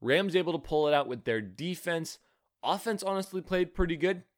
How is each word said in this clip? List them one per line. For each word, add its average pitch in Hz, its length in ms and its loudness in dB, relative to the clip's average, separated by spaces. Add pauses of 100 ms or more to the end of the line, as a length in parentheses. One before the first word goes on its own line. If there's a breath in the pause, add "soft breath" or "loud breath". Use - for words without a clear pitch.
Rams 170 340 2
able 175 180 2
to 160 60 0
pull 151 280 2
it 147 60 4
out 143 140 4
with 120 160 -6
their 113 180 0
defense. 165 800 -6 (440)
Offense 196 400 0
honestly 190 380 -4
played 180 320 0
pretty 170 220 0
good. 180 280 0 (140)